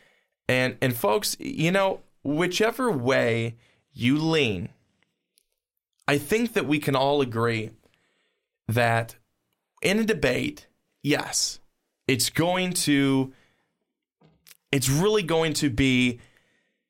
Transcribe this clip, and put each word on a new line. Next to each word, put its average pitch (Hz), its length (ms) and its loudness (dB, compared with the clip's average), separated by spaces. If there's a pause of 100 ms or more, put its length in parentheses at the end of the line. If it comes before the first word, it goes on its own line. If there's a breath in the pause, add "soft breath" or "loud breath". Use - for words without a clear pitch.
(480 soft breath)
And, 127 320 0
and 127 160 0
folks, 208 440 0
you 165 320 -2
know, 190 280 0 (220)
whichever 180 680 0
way 120 680 0 (360 soft breath)
you 123 240 2
lean, 139 520 0 (1400)
I 143 120 2
think 220 340 0
that 165 140 0
we 147 120 0
can 147 160 -2
all 139 260 2
agree 117 500 -2 (1000)
that 117 480 0 (680)
in 190 160 2
a 226 60 0
debate, 135 640 -2 (340)
yes, - 560 -2 (480)
it's 127 240 0
going 180 420 0
to, 139 600 2 (1400 soft breath)
it's 131 180 0
really 202 340 2
going 160 320 0
to 151 160 0
be, 123 500 0 (680 soft breath)